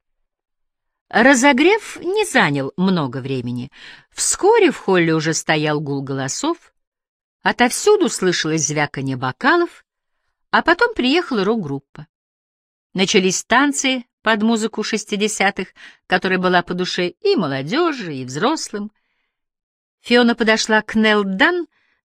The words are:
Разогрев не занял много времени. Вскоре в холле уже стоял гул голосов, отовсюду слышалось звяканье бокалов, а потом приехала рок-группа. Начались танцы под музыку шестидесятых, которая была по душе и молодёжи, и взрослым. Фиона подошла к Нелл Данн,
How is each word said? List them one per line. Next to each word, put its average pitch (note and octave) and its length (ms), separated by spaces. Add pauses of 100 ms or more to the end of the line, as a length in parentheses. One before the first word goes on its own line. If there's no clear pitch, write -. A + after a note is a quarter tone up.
(1080)
Разогрев C#4 920
не G4+ 240
занял C#3+ 520
много E3+ 400
времени. B2 540 (400)
Вскоре G4+ 600
в - 60
холле E3+ 380
уже D#3+ 180
стоял D3+ 480
гул C#3 220
голосов, C3+ 720 (680)
отовсюду B3 680
слышалось D#3+ 580
звяканье C#3+ 500
бокалов, C#4 680 (680)
а A3 100
потом A4 320
приехала C4 500
рок-группа. D3+ 600 (880)
Начались F#3 520
танцы C4 580 (180)
под G#3+ 200
музыку A3 420
шестидесятых, G3+ 840 (380)
которая F#3 320
была F3+ 220
по - 120
душе F3+ 340
и G4 280
молодёжи, F#3 800
и C3 100
взрослым. G#3 680 (1120)
Фиона A#3+ 340
подошла A3 460
к - 140
Нелл G#3+ 280
Данн, D4+ 440 (380)